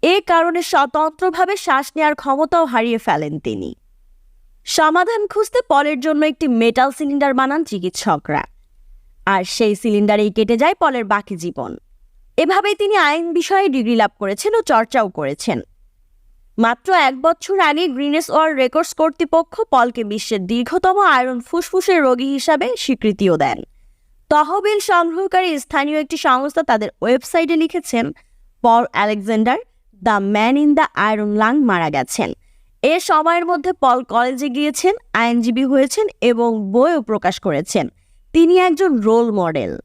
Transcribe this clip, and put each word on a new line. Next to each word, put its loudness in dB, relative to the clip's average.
এ 2
কারণে 0
স্বতন্ত্রভাবে -2
শ্বাস -2
নেওয়ার 2
ক্ষমতাও 0
হারিয়ে -2
ফেলেন -4
তিনি। -8
সমাধান 0
খুঁজতে -2
পলের 2
জন্য 0
একটি -2
মেটাল 2
সিলিন্ডার -2
বানান 0
চিকিৎসকরা, -4
আর 0
সেই 0
সিলিন্ডারেই 0
কেটে 0
যায় 2
পলের -2
বাকি -4
জীবন। -10
এভাবেই 0
তিনি 0
আইন 0
বিষয়ে 0
ডিগ্রি 0
লাভ 2
করেছেন -4
ও 2
চর্চাও 0
করেছেন। -4
মাত্র 0
এক 2
বছর 0
আগে 0
গ্রিনেস -2
ওয়ার্ল্ড 2
রেকর্ডস 0
কর্তৃপক্ষ 0
পলকে 2
বিশ্বের -6
দীর্ঘতম 0
আয়রন 2
ফুসফুসের 0
রোগী 2
হিসাবে 0
স্বীকৃতিও 0
দেন। -2
তহবিল 2
সংগ্রহকারী 0
স্থানীয় -2
একটি -6
সংস্থা 0
তাদের 0
ওয়েবসাইটে 0
লিখেছেন, -2
"পল 4
আলেকজান্ডার, 0
the 0
man 2
in 4
the 4
iron -2
lung, 2
মারা 0
গেছেন। -4
এ 2
সময়ের 0
মধ্যে -2
পল 2
কলেজে -2
গিয়েছেন, -2
আইনজীবী 0
হয়েছেন 2
এবং 0
বইও 2
প্রকাশ -4
করেছেন। -2
তিনি 6
একজন 2
রোল 2
মডেল।" -2